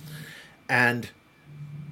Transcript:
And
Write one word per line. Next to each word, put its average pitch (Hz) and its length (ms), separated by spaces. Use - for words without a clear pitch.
And 120 420